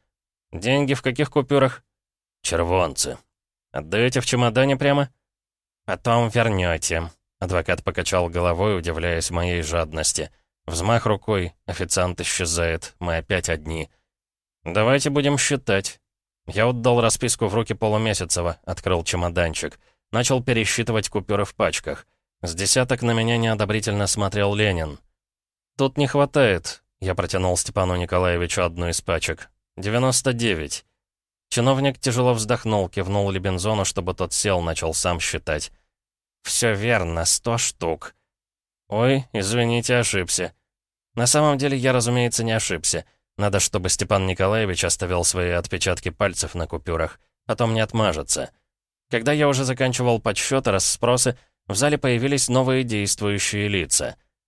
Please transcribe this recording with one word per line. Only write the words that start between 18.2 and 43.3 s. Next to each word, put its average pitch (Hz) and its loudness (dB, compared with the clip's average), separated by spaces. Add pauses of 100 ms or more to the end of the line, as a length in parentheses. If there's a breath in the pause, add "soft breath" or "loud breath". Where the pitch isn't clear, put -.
открыл 90 -2
чемоданчик. 85 -2 (320)
Начал 123 2
пересчитывать 113 0
купюры 101 -2
в - -12
пачках. 76 -2 (360)
С 85 -4
десяток 120 0
на 117 2
меня 113 2
неодобрительно 107 0
смотрел 101 0
Ленин. 87 0 (800)
«Тут 135 0
не 143 2
хватает», — 139 2 (180)
я 92 -2
протянул 90 0
Степану 92 0
Николаевичу 87 0
одну 87 -2
из 82 -4
пачек. - -4 (280)
«Девяносто 120 0
девять». 95 -2 (640)
Чиновник 131 2
тяжело 123 2
вздохнул, 110 0
кивнул 101 0
Лебензону, 95 0
чтобы 92 -4
тот 90 -4
сел, 95 0
начал 82 -2
сам 87 0
считать. 78 -4 (720)
«Всё 117 0
верно, 95 0
сто - 0
штук». - -4 (720)
«Ой, 127 2
извините, 117 0
ошибся». 92 0 (640)
На 123 2
самом 147 4
деле 139 0
я, 127 2
разумеется, 120 2
не 113 0
ошибся. 87 -2 (320)